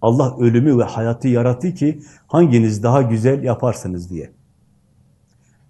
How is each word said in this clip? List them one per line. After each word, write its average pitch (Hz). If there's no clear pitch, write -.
"Allah 127
ölümü 120
ve 113
hayatı 117
yarattı 123
ki 151
hanginiz 113
daha 127
güzel 120
yaparsınız." 92
diye. 80